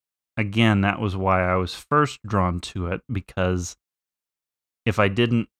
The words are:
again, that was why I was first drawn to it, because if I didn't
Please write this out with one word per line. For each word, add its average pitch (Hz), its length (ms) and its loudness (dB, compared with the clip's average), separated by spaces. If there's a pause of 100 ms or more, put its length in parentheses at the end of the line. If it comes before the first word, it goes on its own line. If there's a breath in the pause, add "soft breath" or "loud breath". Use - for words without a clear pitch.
(360)
again, 107 460 2
that 101 180 0
was 98 160 -4
why 95 320 2
I 90 60 2
was 92 200 -2
first - 520 -2
drawn 92 340 0
to 90 280 -6
it, 87 120 -4 (100)
because 92 640 -2 (1080)
if 107 140 0
I 104 100 4
didn't 117 400 0 (100)